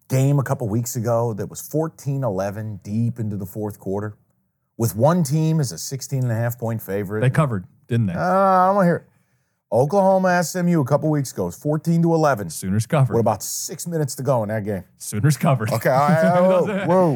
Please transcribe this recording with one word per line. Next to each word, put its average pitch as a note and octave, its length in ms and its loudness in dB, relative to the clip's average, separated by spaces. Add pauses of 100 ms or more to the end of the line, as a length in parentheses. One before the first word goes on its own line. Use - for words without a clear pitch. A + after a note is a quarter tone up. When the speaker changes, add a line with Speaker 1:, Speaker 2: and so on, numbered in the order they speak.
Speaker 1:
game C3+ 320 2
a - 20 -2
couple A#2+ 260 -4
weeks A#2 280 -4
ago A#2 380 0
that G2+ 120 -6
was - 140 -14
fourteen C#3+ 640 -6
eleven G#2 580 -4
deep A#2 380 -4
into G#2+ 160 -4
the G2 100 -6
fourth G#2 320 -8
quarter? G#2 380 -6 (600)
With A2 200 -2
one D#3+ 260 4
team D#3+ 380 0
as B2+ 100 -2
a D#2+ 80 -12
sixteen C3 460 -6
and A#2+ 80 -2
a A2 40 -2
half A#2 220 -2
point A2+ 240 -4
favorite? G2+ 380 -4
Speaker 2:
They B2 100 2
covered, B2 360 -2 (200)
didn't A#2 200 0
they? F2 80 -4
Speaker 1:
Uh, - 60 -4
I F#3 460 4
don't F#3+ 80 2
wanna F#3+ 140 4
hear E3 80 4
it. - 80 -10 (680)
Oklahoma F#3+ 560 4
S F3+ 260 2
M F3 140 0
U E3+ 120 4
a C#3 40 2
couple D3 260 0
weeks D3 220 -2
ago F#2+ 140 -4
was F2 100 -8
fourteen D#3+ 460 0
to E3 120 4
eleven. C3+ 340 2
Speaker 2:
Sooners G2 380 -2
covered. C#3 280 2
Speaker 1:
With A#2 80 4
about G#2+ 200 0
six - 420 -10
minutes D#3 300 -4
to - 80 -8
go B2 220 0
in G2+ 40 -4
that A2 160 -4
game. G2 200 -4 (140)
Speaker 2:
Sooners B2+ 380 0
covered. B2+ 360 0
Speaker 1:
Okay, A#2 180 0
I, D#3+ 480 4
I, - 20 4
Speaker 2:
<laughs> F3+ 80 4
Speaker 1:
whoa, F#3+ 380 0
whoa, E3+ 300 4